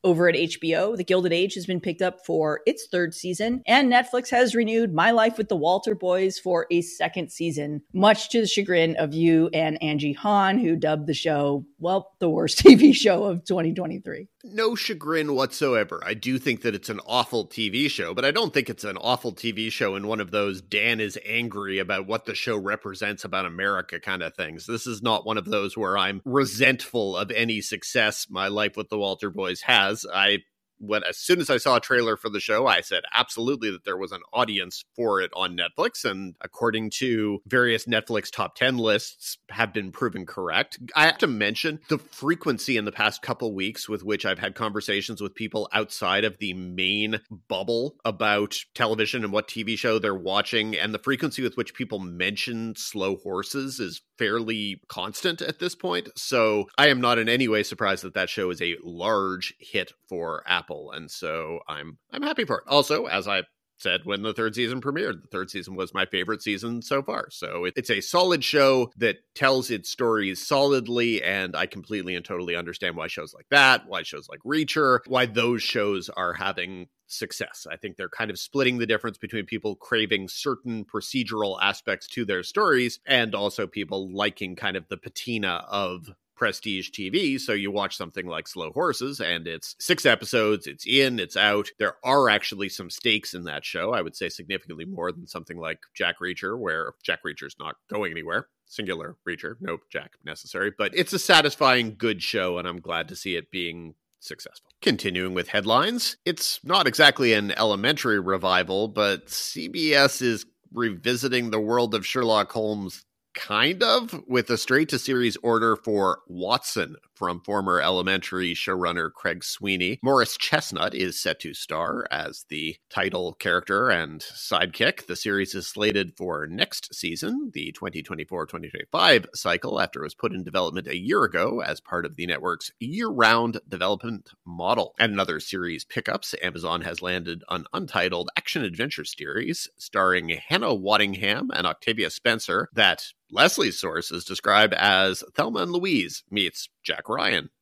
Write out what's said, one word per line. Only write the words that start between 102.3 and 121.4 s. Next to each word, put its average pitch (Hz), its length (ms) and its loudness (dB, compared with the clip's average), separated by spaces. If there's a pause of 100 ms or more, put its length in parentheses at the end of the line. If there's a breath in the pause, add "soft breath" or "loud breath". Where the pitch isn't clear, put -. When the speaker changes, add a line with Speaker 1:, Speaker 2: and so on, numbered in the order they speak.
Speaker 2:
and 87 80 -6
I'm 87 140 -6
glad 82 260 -4
to 92 80 -16
see 92 200 -6
it 80 160 -8
being 85 440 -8 (260)
successful. - 480 -18 (120)
Continuing 92 520 0
with 87 160 -2
headlines, 131 760 0
it's - 380 -2
not 170 240 2
exactly 135 460 6
an 104 180 2
Elementary 110 680 2
revival, 92 680 2
but 101 420 0
C - 380 -6
B 151 260 2
S 139 280 6
is 117 240 2 (280)
revisiting 117 760 0
the 110 100 0
world 113 340 2
of 104 120 0
Sherlock 113 460 2
Holmes, 107 520 -4 (320)
kind 160 480 0
of, 226 440 0
with 123 220 2
a 117 80 2
straight-to-series 127 800 2
order 113 380 4
for 101 520 2
Watson 90 680 -2 (180)
from 87 280 -4
former 95 400 2
Elementary 92 720 0
showrunner 87 580 -2
Craig 85 320 -4
Sweeney. 95 580 -2
Morris 127 360 4
Chestnut - 580 -2
is 82 260 -4
set 80 200 -2